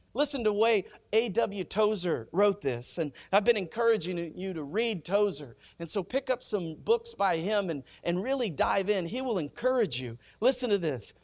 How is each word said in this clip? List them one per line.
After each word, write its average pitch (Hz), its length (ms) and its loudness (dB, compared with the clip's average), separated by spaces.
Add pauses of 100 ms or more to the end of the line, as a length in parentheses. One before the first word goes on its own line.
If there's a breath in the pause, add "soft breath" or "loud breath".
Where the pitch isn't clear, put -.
(140)
Listen 202 280 0
to 214 80 2
the 202 40 2
way 220 300 4 (280 loud breath)
A 226 160 2
W 202 340 -2
Tozer 185 680 0
wrote 202 280 2
this, 123 380 -2
and 151 140 -2 (180 loud breath)
I've 202 140 4
been 226 140 4
encouraging 180 800 0
you 190 160 -6
to 160 120 -6
read 202 400 -2
Tozer. 170 500 0 (240 soft breath)
And 170 100 -6
so 196 140 0
pick 262 260 -4
up 254 140 -2
some 170 320 -2
books 220 400 0
by 185 220 0
him 190 340 0
and, 139 140 -4 (180 loud breath)
and 180 180 0
really 254 300 0
dive 196 380 0
in. 190 180 0
He 233 160 -4
will 233 160 0
encourage 170 640 0
you. 120 180 -8 (220 soft breath)
Listen 240 300 4
to 202 80 2
this. 147 460 -4